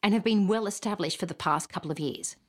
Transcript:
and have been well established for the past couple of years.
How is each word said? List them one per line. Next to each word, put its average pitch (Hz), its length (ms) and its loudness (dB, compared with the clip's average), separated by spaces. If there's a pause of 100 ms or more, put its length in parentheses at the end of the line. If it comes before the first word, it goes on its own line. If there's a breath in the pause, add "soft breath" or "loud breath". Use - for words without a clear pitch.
and 208 120 4
have 220 100 4
been 208 240 4
well 220 180 2
established 202 540 -2
for 180 80 -2
the 165 80 -6
past 156 340 0
couple 160 220 -6
of 151 80 -4
years. - 360 -4 (140)